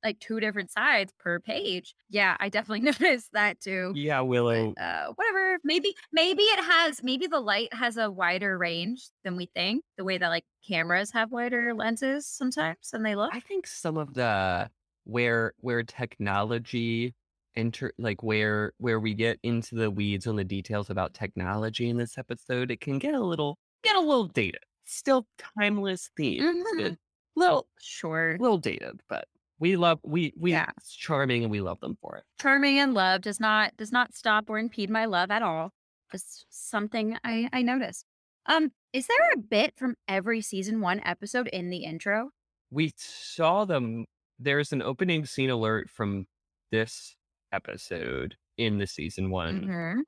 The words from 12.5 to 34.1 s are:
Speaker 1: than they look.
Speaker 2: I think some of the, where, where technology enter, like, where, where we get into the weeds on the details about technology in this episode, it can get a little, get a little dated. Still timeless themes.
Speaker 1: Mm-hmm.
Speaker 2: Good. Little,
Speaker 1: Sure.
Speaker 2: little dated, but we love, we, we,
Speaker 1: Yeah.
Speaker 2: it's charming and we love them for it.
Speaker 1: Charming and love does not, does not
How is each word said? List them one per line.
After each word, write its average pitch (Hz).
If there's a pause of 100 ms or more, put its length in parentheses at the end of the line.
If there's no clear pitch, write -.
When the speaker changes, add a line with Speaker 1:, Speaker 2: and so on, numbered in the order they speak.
Speaker 1:
than 220
they 214
look. 220
Speaker 2:
I 240
think 392
some 160
of 143
the, 101 (320)
where, 117
where 120
technology 117 (440)
enter, 117
like, 107
where, 107
where 113
we 107
get 113
into 117
the 110
weeds 101
on 110
the 98
details 98
about 92
technology 107
in 120
this 120
episode, 123
it 117
can 139
get 285
a 269
little, 160 (240)
get 427
a 370
little 269
dated. 101 (260)
Still 262 (320)
timeless 202
themes. 107
Speaker 1:
Mm-hmm. 349
Speaker 2:
Good. 175 (380)
Little, 339 (140)
Speaker 1:
Sure. 160
Speaker 2:
little 226
dated, -
but - (320)
we 180
love, 170
we, 156
we, 175
Speaker 1:
Yeah. 160 (100)
Speaker 2:
it's -
charming 135
and 113
we 104
love 90
them -
for -
it. - (160)
Speaker 1:
Charming 277
and 277
love 185
does 202
not, 214
does 214
not 247